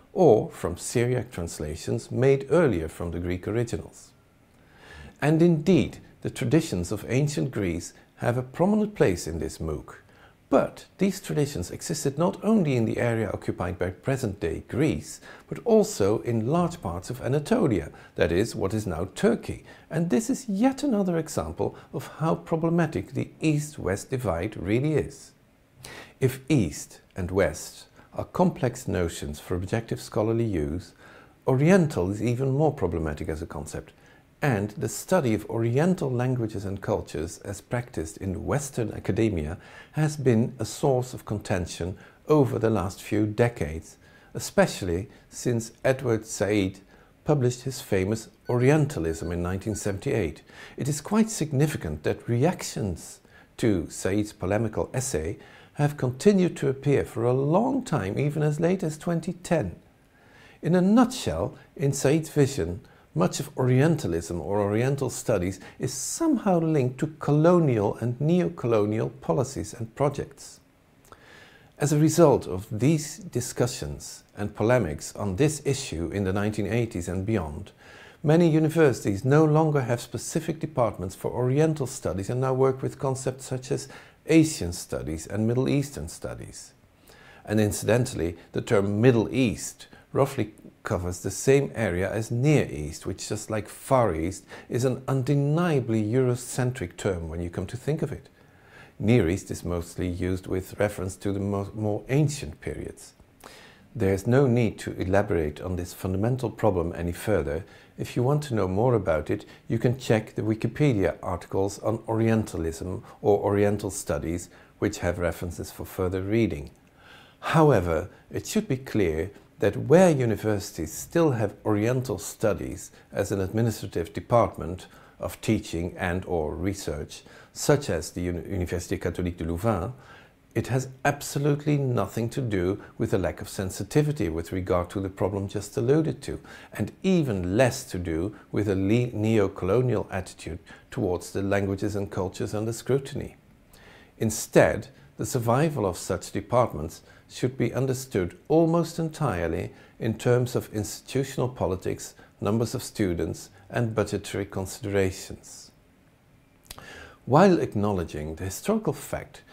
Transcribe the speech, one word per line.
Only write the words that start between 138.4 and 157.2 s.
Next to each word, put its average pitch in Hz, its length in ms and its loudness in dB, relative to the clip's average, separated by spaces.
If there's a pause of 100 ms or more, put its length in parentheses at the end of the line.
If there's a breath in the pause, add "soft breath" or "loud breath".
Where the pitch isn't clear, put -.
with 107 180 0
a 98 60 4
le-, 107 320 2
neo-colonial 104 1040 2
attitude 92 480 -8 (320 loud breath)
towards 87 400 -2
the 98 100 -4
languages 98 540 0
and 98 160 -4
cultures 104 420 -4
under 110 200 -4
scrutiny. 135 640 -4 (800 loud breath)
Instead, 107 720 2 (280 loud breath)
the - 80 -4
survival 123 640 2
of 87 100 -2
such - 340 -6
departments 95 720 -2 (280 loud breath)
should 127 280 -4
be 123 160 0
understood 127 640 -2 (100)
almost 165 520 2
entirely 104 760 -2 (260 loud breath)
in 113 180 -2
terms 123 380 2
of - 180 -4
institutional 127 760 -4
politics, 95 640 -4 (260 loud breath)
numbers 113 340 0
of 120 80 -4
students, 87 680 -4 (200 soft breath)
and 117 240 -2
budgetary 101 520 -2
considerations. - 1300 -4 (1500 loud breath)